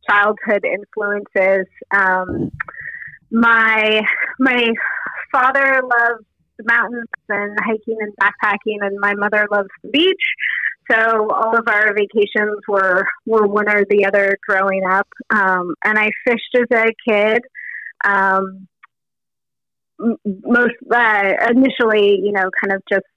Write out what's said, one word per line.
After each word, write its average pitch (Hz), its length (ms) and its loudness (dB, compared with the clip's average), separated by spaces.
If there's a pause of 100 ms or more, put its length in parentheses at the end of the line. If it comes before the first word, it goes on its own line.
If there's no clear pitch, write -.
childhood 208 560 2
influences. 202 1000 -2 (240)
Um, 185 600 0 (800)
my, 220 720 2 (360)
my 247 300 0 (640)
father 269 500 2
loved 240 420 0 (340)
the 226 80 -16
mountains 233 420 -2 (200)
and 208 320 -4
hiking 220 400 -4
and 214 200 -8
backpacking, 202 680 -2
and 196 140 -4
my 202 140 0
mother 208 360 0
loves 202 180 0 (140)
the - 80 -14
beach. 359 320 0 (680)
So 226 400 2
all 226 260 0
of 226 100 0
our 214 280 2
vacations 208 760 0
were, 190 360 2 (220)
were 220 200 2
one 208 220 0
or 208 200 2
the 202 160 4
other 196 320 2 (100)
growing 190 420 0
up. 190 200 0 (220)
Um, 185 440 0 (100)
and 214 140 0
I 214 120 0 (160)
fished 233 280 -2
as 247 180 4
a 226 200 2 (160)
kid, 214 340 2 (640)
um, 190 640 0 (1300)
m-, 226 200 -2 (260)
most, 240 300 2 (200)
uh, 214 380 2 (180)
initially, 220 720 4
you 202 100 0
know, 190 180 0 (100)
kind 196 140 -2
of 190 160 -8
just 196 160 0 (100)